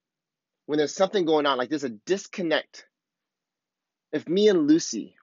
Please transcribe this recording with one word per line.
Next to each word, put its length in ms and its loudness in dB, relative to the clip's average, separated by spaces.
when 120 -4
there's 180 0
something 300 0
going 200 2
on, 120 2
like, 120 -4
there's 160 -6
a 40 -4
disconnect. 960 -6
If 160 -4
me 200 4
and 180 2
Lucy, 560 0